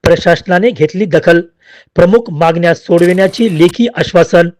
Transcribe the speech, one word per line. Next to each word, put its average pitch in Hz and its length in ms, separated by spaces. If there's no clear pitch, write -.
प्रशासनाने 175 680
घेतली 180 340
दखल. 170 360
प्रमुख 196 360
मागण्या 165 440
सोडविण्याची 180 840
लेखी 180 360
आश्वासन. 170 540